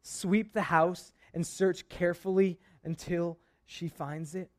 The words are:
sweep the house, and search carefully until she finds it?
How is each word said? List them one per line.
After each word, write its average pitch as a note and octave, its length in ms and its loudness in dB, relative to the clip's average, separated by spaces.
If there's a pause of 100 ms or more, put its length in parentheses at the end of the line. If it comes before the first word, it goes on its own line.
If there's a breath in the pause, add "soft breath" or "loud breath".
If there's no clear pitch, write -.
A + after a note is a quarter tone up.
sweep G#3 520 0
the D#3+ 100 0
house, E3+ 500 2 (200 soft breath)
and E3 120 -2
search - 440 0
carefully F#3 680 0 (240 soft breath)
until E3+ 560 -4 (260)
she - 220 -10
finds D#3 480 -8
it? F#3 240 -10